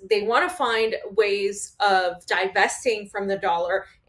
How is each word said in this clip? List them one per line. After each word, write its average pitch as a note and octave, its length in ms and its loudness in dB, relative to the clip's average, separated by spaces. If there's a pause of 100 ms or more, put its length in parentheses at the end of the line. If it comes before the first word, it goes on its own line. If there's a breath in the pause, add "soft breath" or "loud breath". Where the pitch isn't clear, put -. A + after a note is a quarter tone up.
They G#3 140 2
wanna B3 280 2
find A3+ 460 0 (200)
ways G3+ 640 0
of F#3 480 2
divesting G3+ 800 0
from G3 200 -6
the G3 120 -2
dollar F3 460 0 (240 loud breath)